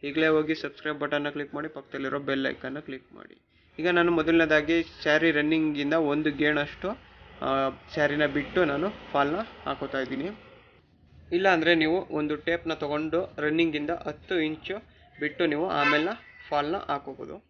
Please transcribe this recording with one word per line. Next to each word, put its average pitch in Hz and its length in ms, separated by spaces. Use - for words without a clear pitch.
ಈಗಲೇ 156 280
ಹೋಗಿ 156 260
ಸಬ್ಸ್ಕ್ರೈಬ್ 151 400
ಬಟನ್ನ 147 320
ಕ್ಲಿಕ್ 143 220
ಮಾಡಿ, 147 200
ಪಕ್ಕದಲ್ಲಿರೋ 135 420
ಬೆಲ್ 135 240
ಐಕನ್ನ 131 360
ಕ್ಲಿಕ್ 131 200
ಮಾಡಿ. - 180
ಈಗ 160 100
ನಾನು 170 200
ಮೊದಲನೇದಾಗಿ 156 580
ಸ್ಯಾರಿ 156 360
ರನ್ನಿಂಗಿಂದ 151 580
ಒಂದು 151 180
ಗೇಣಷ್ಟು, 147 480
ಆ, 135 40
ಸ್ಯಾರಿನ 147 320
ಬಿಟ್ಟು 147 240
ನಾನು 156 160
ಫಾಲ್ನ 143 260
ಹಾಕೋತಾ 139 380
ಇದ್ದೀನಿ. 135 240
ಇಲ್ಲ 185 100
ಅಂದ್ರೆ 160 160
ನೀವು 160 160
ಒಂದು 151 160
ಟೇಪ್ನ 165 360
ತಗೊಂಡು 151 360
ರನ್ನಿಂಗಿಂದ 151 480
ಹತ್ತು 151 300
ಇಂಚು 156 280
ಬಿಟ್ಟು 147 200
ನೀವು 151 140
ಆಮೇಲೆ 147 320
ಫಾಲ್ನ 147 280
ಹಾಕೋಬೋದು. 143 460